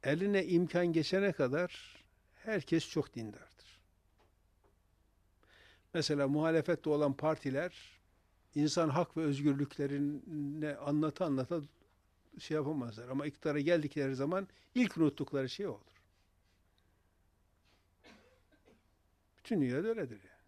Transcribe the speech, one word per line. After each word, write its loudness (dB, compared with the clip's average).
Eline 2
imkan 4
geçene 2
kadar -2
herkes -2
çok -4
dindardır. -14
Mesela 0
muhalefette 2
olan 2
partiler -4
insan 2
hak 0
ve -2
özgürlüklerini -2
anlata 0
anlata 0
şey -6
yapamazlar. -4
Ama -4
iktidara -2
geldikleri 0
zaman -2
ilk 2
unuttukları 2
şey -6
o -4
olur. -16
Bütün 0
dünyada 0
öyledir -4
yani. -20